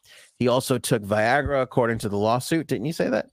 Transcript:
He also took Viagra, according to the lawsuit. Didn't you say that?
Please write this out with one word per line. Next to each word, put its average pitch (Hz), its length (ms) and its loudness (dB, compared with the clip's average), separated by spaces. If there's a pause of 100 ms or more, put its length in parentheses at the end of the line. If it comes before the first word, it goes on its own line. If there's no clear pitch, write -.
(380)
He 120 100 2
also 127 300 2
took 110 240 0
Viagra, 127 600 0
according 117 360 0
to 117 100 -6
the 101 80 -4
lawsuit. 127 520 0
Didn't 117 180 -4
you 165 60 -4
say 180 180 -2
that? - 220 -2